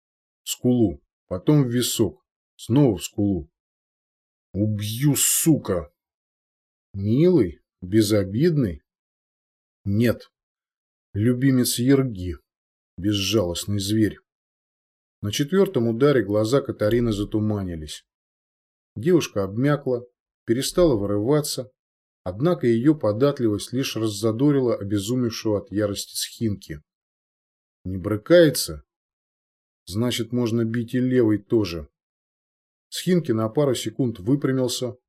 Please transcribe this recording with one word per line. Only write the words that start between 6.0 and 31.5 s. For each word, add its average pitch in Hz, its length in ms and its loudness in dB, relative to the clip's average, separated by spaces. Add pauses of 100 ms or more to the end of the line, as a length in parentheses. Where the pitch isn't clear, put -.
Милый, 113 680 2 (200)
безобидный? 104 1000 0 (1040)
Нет. 107 460 -2 (840)
Любимец 123 640 0
Ерги, 120 580 0 (600)
безжалостный 98 840 -2
зверь. 104 380 0 (1040)
На 101 100 -4
четвёртом 151 560 2
ударе 123 360 2
глаза 107 380 2
Катарины 113 500 0
затуманились. 101 960 -4 (880)
Девушка 127 480 0
обмякла, 127 600 -2 (420)
перестала 135 500 2
вырываться, 107 760 -2 (520)
однако 131 420 -2
её 120 300 4
податливость 113 760 0
лишь 131 240 -4
раззадорила 113 800 0
обезумевшего 107 840 -2
от - 120 -12
ярости 101 440 -4
Схинки. 95 680 -6 (1040)
Не 95 120 -6
брыкается? 104 840 2 (1040)
Значит, 113 460 -4
можно 117 340 0
бить 113 300 -4
и 127 40 0
левой 123 380 2
тоже. 90 500 -2 (1040)